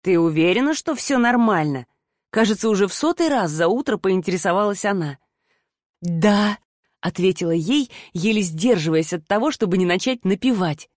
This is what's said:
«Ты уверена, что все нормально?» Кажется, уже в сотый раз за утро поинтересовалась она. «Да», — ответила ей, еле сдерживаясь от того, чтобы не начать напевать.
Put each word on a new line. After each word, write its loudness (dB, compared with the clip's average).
«Ты 2
уверена, 2
что -4
все -2
нормально?» 0
Кажется, 0
уже 2
в -8
сотый -2
раз 0
за 0
утро -2
поинтересовалась -2
она. -2
«Да», — 0
ответила 0
ей, 0
еле 0
сдерживаясь 0
от -8
того, 0
чтобы 0
не 2
начать -2
напевать. -2